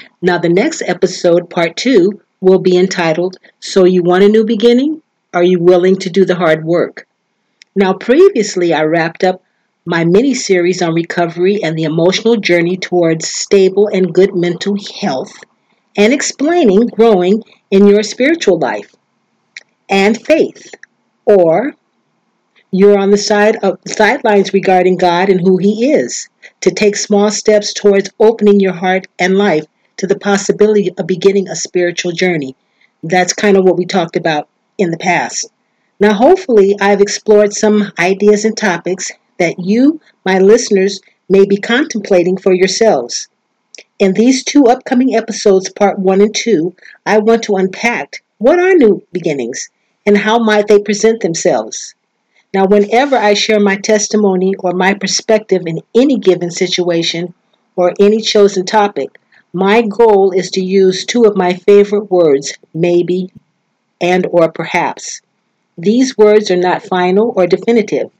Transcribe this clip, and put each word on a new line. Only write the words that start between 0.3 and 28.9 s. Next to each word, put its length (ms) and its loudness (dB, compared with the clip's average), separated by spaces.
the 120 -2
next 360 -2
episode, 640 -2
part 280 -4
two, 440 0
will 180 4
be 180 0
entitled 600 -2
So 260 0
You 180 2
Want 220 2
a 20 6
New 180 2
Beginning? 560 0
Are 80 0
You 180 2
Willing 400 4
to 100 -8
Do 160 2
the 100 -2
Hard 300 0
Work? 420 -4
Now 180 0
previously 800 2
I 100 0
wrapped 400 -2
up 180 -2
my 180 -2
mini-series 800 0
on 120 -2
recovery 720 -4
and 160 -4
the 60 -4
emotional 500 0
journey 400 0
towards 520 -2
stable 600 0
and 260 -2
good 220 2
mental 400 -4
health 340 -6
and 180 2
explaining 720 0
growing 540 2
in 160 6
your 160 4
spiritual 560 -2
life 340 -8
and 320 0
faith, 540 -2
or 480 2
you're 300 4
on 120 0
the 60 4
side 460 0
of, 240 -2
sidelines 680 0
regarding 440 2
God 320 0
and 100 2
who 160 2
He 340 0
is, 380 -2
to 100 0
take 280 -2
small 340 0
steps 400 0
towards 480 0
opening 400 4
your 140 0
heart 340 -4